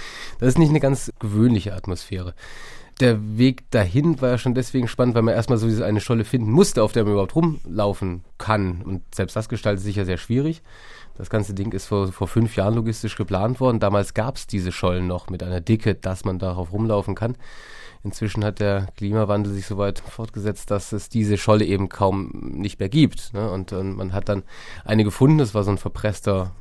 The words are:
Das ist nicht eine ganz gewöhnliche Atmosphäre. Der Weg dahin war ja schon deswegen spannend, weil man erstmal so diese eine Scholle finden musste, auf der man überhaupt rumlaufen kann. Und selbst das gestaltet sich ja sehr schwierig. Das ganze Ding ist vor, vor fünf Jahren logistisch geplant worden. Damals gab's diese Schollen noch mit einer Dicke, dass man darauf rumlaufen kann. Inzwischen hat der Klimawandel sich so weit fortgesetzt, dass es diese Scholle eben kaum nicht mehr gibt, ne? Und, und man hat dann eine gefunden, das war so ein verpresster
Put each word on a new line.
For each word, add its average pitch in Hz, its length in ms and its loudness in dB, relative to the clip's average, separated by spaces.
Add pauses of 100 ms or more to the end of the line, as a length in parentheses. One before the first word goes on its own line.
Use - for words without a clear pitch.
(400)
Das 127 100 4
ist 127 100 6
nicht 160 100 8
eine 151 100 4
ganz 135 400 0
gewöhnliche 104 540 2
Atmosphäre. 90 640 -8 (640)
Der 107 400 2
Weg 127 320 4
dahin 127 500 2
war 127 80 4
ja 123 80 2
schon 123 160 0
deswegen 123 340 0
spannend, 123 280 2
weil 117 80 4
man 113 100 4
erstmal 117 240 2
so 107 80 0
diese 113 180 2
eine 107 160 2
Scholle 113 260 0
finden 113 260 0
musste, 127 320 6
auf 107 80 2
der 117 120 2
man 104 100 2
überhaupt 98 220 2
rumlaufen 101 880 0 (140)
kann. 98 460 0
Und - 320 -8
selbst 95 200 -2
das 110 140 -4
gestaltet 101 340 -2
sich 101 120 -4
ja 101 100 0
sehr 90 120 -2
schwierig. 139 440 -2 (560)
Das - 140 -10
ganze 101 240 -2
Ding 98 160 -2
ist - 160 -6
vor, 98 240 0
vor - 160 -4
fünf 113 280 0
Jahren 101 200 2
logistisch 110 400 -2
geplant 101 440 -2
worden. 123 200 2
Damals 101 340 2
gab's 110 320 -4
diese 90 260 -2
Schollen 90 360 0
noch 90 220 -4
mit 90 120 -8
einer 90 200 -4
Dicke, 110 340 2
dass 92 280 -6
man 92 140 -2
darauf 90 340 -4
rumlaufen 104 440 0
kann. 120 200 -2 (680)
Inzwischen 104 400 -4
hat 104 160 -2
der 101 280 0 (100)
Klimawandel 101 560 0
sich 95 120 -6
so 101 120 -6
weit 101 220 0
fortgesetzt, - 720 -6
dass 101 200 -2
es 104 160 -6
diese 104 300 2
Scholle 107 260 4
eben 95 240 0
kaum 98 460 0
nicht - 460 -6
mehr 98 100 -2
gibt, - 440 2
ne? 104 160 -4
Und, 92 220 -6
und 95 240 -4
man 95 160 -6
hat 101 160 -2
dann 101 160 0 (400)
eine 107 220 4
gefunden, 135 320 6
das 123 160 2
war 107 100 2
so 101 80 2
ein 95 60 2
verpresster 95 840 -2